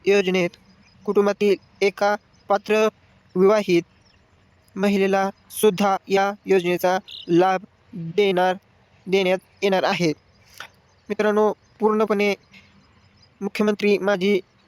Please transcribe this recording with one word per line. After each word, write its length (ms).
योजनेत 440
कुटुंबातील 500
एका 360
पात्र 400
विवाहित 460
महिलेला 540
सुद्धा 460
या 240
योजनेचा 520
लाभ 360
देणार, 640
देण्यात 320
येणार 200
आहे. 260
मित्रांनो, 440
पूर्णपणे 540
मुख्यमंत्री 580
माझी 420